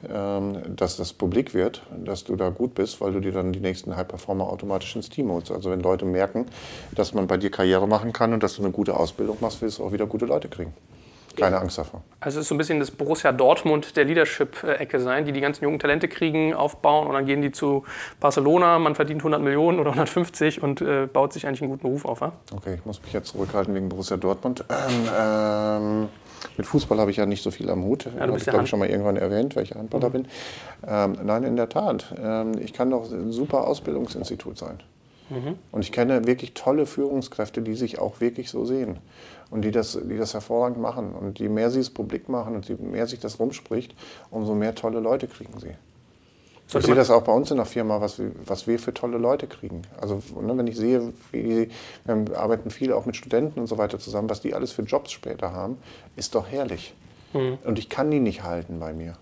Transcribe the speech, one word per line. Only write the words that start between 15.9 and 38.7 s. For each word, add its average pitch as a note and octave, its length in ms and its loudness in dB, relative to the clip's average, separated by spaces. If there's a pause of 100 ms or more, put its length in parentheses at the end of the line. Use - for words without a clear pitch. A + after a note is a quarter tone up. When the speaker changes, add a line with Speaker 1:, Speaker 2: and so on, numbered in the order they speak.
Speaker 2:
kriegen, D#3+ 440 2
aufbauen D3 540 4
und C#3+ 80 0
dann C3+ 120 2
gehen C#3+ 160 2
die C#3 100 0
zu C#3 320 0 (340)
Barcelona, E3 600 6
man D3+ 160 4
verdient D3+ 260 0
hundert D3+ 200 2
Millionen D3+ 360 4
oder D3 140 2
hundertfünfzig D#3 720 2
und, C#3 160 0
äh, C#3+ 260 2
baut C#3 260 4
sich D#3 140 -8
eigentlich C#3 160 -4
einen C3+ 80 -2
guten C3+ 160 -6
Ruf C#3 200 -2
auf, A#2+ 160 -4
ja? D#3 100 -4 (240)
Speaker 1:
Okay, F#2+ 180 -6
ich F2 100 -10
muss G#2+ 180 -10
mich - 100 -14
jetzt G2+ 160 -4
zurückhalten G2 440 -2
wegen F#2+ 160 -2
Borussia F#2 280 -4
Dortmund. G#2 520 0
Ähm, A#2+ 480 0
ähm, G#2+ 920 2 (480)
mit G#2 100 -4
Fußball C#3 320 2
habe G2+ 140 4
ich G2 60 -2
ja G#2 80 4
nicht G2 180 -2
so F#2 80 -2
viel - 180 -4
am F2+ 140 0
Hut. G#2+ 220 -2
Speaker 2:
Ja, - 40 -8
du B2 100 -8
Speaker 1:
Habe C3 120 0
Speaker 2:
bist - 100 -2
Speaker 1:
ich, - 40 -2
Speaker 2:
ja C3+ 80 0
Speaker 1:
glaub - 0 -
ich, G#2 40 6
Speaker 2:
Hand- A#2+ 120 2
Speaker 1:
schon A2 100 0
mal G2 80 2
irgendwann G2+ 280 2
erwähnt, G2+ 380 0
welcher G#2+ 220 -4
Handballer A2+ 320 -2
Speaker 2:
Mhm. B2 40 0
Speaker 1:
bin. C3 160 -2 (600)
Ähm, G2+ 340 2
nein, G#2+ 220 2
in A#2+ 100 0
der A#2 140 0
Tat. E3 520 -2
Ähm, A2 380 -2
ich - 140 -8
kann B2+ 180 2
doch A#2 220 0
ein G#2 180 -4
super C3 380 0
Ausbildungsinstitut - 920 -4
sein. - 220 -12 (500)
Speaker 2:
Mhm. C#3 260 -6 (140)
Speaker 1:
Und G#2+ 120 -2
ich G2 100 -6
kenne A#2+ 340 4
wirklich B2 280 0
tolle C#3+ 320 2
Führungskräfte, C3 760 -2
die A2 120 -4
sich A#2 260 -4
auch G#2 200 -2
wirklich A#2+ 280 0
so A#2+ 160 -4
sehen B2 320 -2 (540)